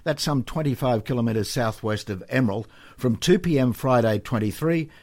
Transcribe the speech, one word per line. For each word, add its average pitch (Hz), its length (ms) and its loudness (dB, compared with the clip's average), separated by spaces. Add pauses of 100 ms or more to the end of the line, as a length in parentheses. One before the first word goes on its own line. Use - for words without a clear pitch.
that's 151 200 -2
some 139 200 0
twenty-five 131 640 0
kilometres 117 460 0
southwest 110 580 -2
of 95 220 -8
Emerald, 117 360 0 (300)
from 117 200 0
two 180 220 4
P 156 200 2
M 127 160 2
Friday 113 440 2
twenty-three 147 680 -2 (140)